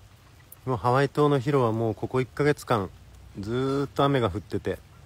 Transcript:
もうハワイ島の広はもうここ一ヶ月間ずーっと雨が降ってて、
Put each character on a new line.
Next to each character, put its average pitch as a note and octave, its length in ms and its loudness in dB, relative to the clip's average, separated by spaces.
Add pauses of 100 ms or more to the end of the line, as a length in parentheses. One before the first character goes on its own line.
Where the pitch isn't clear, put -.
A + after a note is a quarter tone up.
(640)
も B2+ 100 -2
う - 20 -4
ハ A#2+ 160 0
ワ C#3 100 4
イ C3+ 60 0
島 D3 180 2
の C#3+ 100 4
広 C3+ 280 2
は A2 80 2
も A2+ 160 0
う G#2 60 -2
こ - 120 -8
こ C3 140 -2
一 B2 120 -4
ヶ C#3+ 120 -2
月 D3 200 0
間 G2+ 240 0 (480)
ず G#2 140 -8
ー C3+ 360 -2
っ - 20 -10
と C#3+ 160 0
雨 C#3 160 2
が A2 80 2
降 F2+ 80 -6
っ - 40 -6
て - 200 -6
て、 F#2 180 -4 (260)